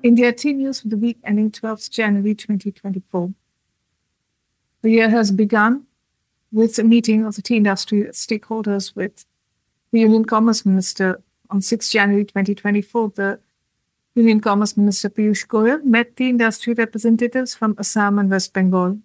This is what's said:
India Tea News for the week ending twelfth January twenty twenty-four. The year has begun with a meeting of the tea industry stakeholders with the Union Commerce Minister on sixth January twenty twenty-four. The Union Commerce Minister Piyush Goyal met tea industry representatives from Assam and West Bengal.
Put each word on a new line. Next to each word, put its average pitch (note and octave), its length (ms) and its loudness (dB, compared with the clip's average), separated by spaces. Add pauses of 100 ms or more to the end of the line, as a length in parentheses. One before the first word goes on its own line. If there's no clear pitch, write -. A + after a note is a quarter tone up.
India A#3+ 300 4
Tea C#4+ 200 -4
News C4+ 300 -4
for A3 60 -6
the G#3+ 80 -4
week A#3 280 -2
ending G#3+ 260 0
twelfth A3 400 -10
January G#3 460 -2
twenty G3+ 340 -6
twenty-four. F#3+ 640 -8 (1500)
The A3 80 2
year A3+ 180 4
has G#3+ 240 2
begun G#3+ 540 0 (640)
with A3+ 260 0
a A3 60 -2
meeting A3+ 400 4
of G#3 100 -6
the G3+ 80 -12
tea A#3+ 140 -2
industry G3+ 560 0
stakeholders G#3 840 -6
with G3+ 300 -10 (680)
the A#3 80 2
Union A3 260 4
Commerce A3 400 0
Minister F#3+ 560 0 (300)
on G3 100 -2
sixth A3+ 300 -4
January G3+ 340 0
twenty G3 300 -4
twenty-four. G#3 640 -2
The G3 240 -4 (760)
Union A3+ 260 4
Commerce G#3 360 0
Minister G3+ 340 0
Piyush G#3+ 380 -2
Goyal A#3+ 360 2
met A#3 300 2
tea B3+ 140 -2
industry A#3 440 0
representatives A#3 840 0
from G#3+ 200 -2
Assam G3+ 440 0
and G3 100 2
West F#3+ 220 -2
Bengal. F#3 520 0